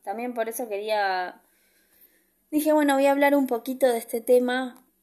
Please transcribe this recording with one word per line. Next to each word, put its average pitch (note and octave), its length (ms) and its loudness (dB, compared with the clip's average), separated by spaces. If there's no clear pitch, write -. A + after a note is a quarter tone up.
también A#3 320 -8
por A3+ 140 -6
eso A#3 200 -10
quería... G3+ 720 -4
Dije, D4+ 220 0
bueno, D4 220 2
voy C#4 120 2
a C#4 60 4
hablar C#4+ 220 4
un C#4 120 2
poquito B3+ 400 -2
de A#3+ 120 2
este A#3 220 -8
tema. B3 640 0